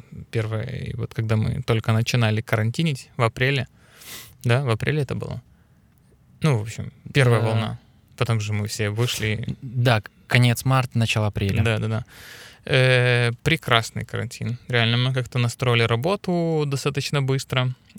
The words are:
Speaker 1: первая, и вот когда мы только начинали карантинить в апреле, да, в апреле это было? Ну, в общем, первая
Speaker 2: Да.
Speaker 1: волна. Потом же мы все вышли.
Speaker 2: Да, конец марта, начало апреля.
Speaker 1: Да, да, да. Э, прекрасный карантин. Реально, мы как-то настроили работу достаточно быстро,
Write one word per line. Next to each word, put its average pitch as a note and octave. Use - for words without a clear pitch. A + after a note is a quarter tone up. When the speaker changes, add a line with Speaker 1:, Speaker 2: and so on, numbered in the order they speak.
Speaker 1:
первая, A2
и -
вот A#2
когда A2
мы A2
только A2+
начинали A2
карантинить A#2+
в B2+
апреле, C3
да, B2
в C3
апреле C#3+
это -
было? -
Ну, C#3+
в G#2
общем, A2
первая B2
Speaker 2:
Да. A2
Speaker 1:
волна. A2
Потом A2+
же G#2+
мы G#2
все G#2+
вышли. A2
Speaker 2:
Да, B2
конец B2
марта, C3
начало A2
апреля. G2
Speaker 1:
Да, A2+
да, A2
да. A2
Э, B2
прекрасный A#2
карантин. A2+
Реально, A#2
мы B2+
как-то B2+
настроили A#2+
работу E3
достаточно C#3
быстро, C3